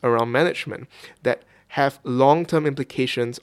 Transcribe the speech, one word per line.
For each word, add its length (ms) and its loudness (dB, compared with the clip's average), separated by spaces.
around 300 0
management 560 -2
that 220 -2
have 300 0
long-term 640 2
implications 760 -4